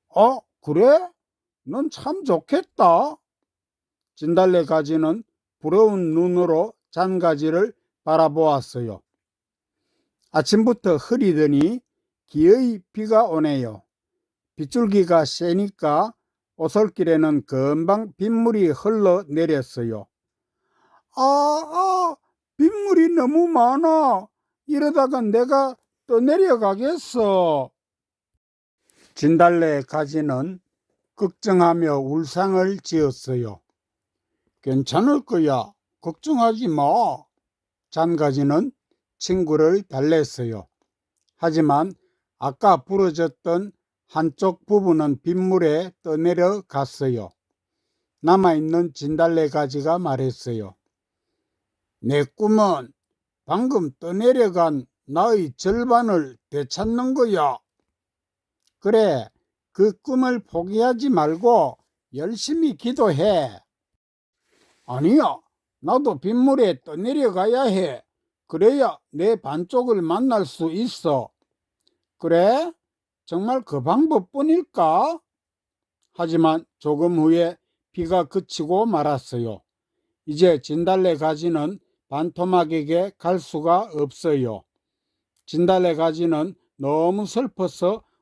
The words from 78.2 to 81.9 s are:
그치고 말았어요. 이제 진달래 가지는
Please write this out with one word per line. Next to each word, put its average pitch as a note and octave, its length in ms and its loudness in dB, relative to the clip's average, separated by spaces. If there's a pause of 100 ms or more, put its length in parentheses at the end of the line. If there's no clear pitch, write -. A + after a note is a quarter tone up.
그치고 F#3 600 -4
말았어요. C3 760 -4 (640)
이제 D#3 360 2
진달래 F3 540 0
가지는 D#3+ 640 -4 (280)